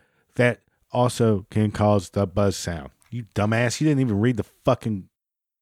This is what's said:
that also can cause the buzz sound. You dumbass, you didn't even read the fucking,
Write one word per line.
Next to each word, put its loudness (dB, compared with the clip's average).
that 2
also 0
can 0
cause 2
the -2
buzz 0
sound. -10
You -10
dumbass, 0
you 2
didn't 2
even 0
read 2
the -4
fucking, -4